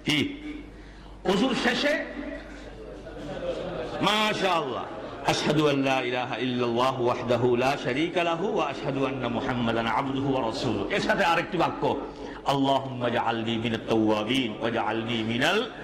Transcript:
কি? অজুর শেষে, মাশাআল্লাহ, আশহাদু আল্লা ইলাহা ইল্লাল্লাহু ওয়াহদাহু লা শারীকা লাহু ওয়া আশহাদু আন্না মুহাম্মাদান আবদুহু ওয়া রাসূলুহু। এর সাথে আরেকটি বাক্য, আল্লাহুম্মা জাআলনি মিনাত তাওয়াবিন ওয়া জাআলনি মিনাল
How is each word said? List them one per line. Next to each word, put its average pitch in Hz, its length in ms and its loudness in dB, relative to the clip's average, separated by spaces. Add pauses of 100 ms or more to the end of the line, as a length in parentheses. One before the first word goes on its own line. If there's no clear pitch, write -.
কি? 151 320 0 (880)
অজুর 202 300 2
শেষে, 294 500 0 (2000)
মাশাআল্লাহ, 180 840 2 (420)
আশহাদু 151 420 4
আল্লা 135 320 2
ইলাহা 123 360 -2
ইল্লাল্লাহু 123 680 2
ওয়াহদাহু 120 520 2
লা 131 280 2
শারীকা 170 400 0
লাহু 170 320 0
ওয়া 160 100 2
আশহাদু 139 400 -2
আন্না 127 220 -2
মুহাম্মাদান 117 580 0
আবদুহু 131 460 0
ওয়া 127 140 2
রাসূলুহু। 107 420 0
এর 196 120 0
সাথে 196 240 2
আরেকটি 170 340 2
বাক্য, 139 420 2 (460)
আল্লাহুম্মা 135 600 2
জাআলনি 113 500 0
মিনাত 113 300 0
তাওয়াবিন 110 720 2
ওয়া 113 100 0
জাআলনি 113 520 -2
মিনাল 151 480 2 (140)